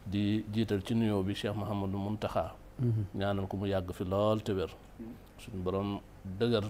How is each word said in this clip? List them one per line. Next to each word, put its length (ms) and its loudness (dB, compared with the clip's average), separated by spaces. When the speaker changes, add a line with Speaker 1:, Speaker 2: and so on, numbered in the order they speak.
Speaker 1:
Di 460 2
jiital 320 2
ci 120 -2
nuyoo 280 4
bi 100 0
Cheikh 220 -2
Mouhamadou 440 -2
Mountakha. 540 -2
Speaker 2:
Mm-hmm. 240 2
Speaker 1:
Ñaanal 320 0
ko 100 -4
mu 100 -2
yàgg 260 0
fi 100 -6
lool 400 4
te 100 -2
wér. 160 0
Suñu 240 -8
Borom 360 0
dëgër 460 2